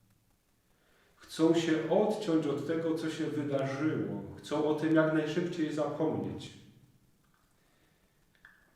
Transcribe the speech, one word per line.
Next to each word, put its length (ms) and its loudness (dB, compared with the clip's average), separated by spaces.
Chcą 380 2
się 360 2
odciąć 560 2
od 200 -2
tego, 280 0
co 160 -4
się 160 -4
wydarzyło. 960 -2
Chcą 280 -4
o 100 2
tym 200 2
jak 200 4
najszybciej 580 -2
zapomnieć. 840 -4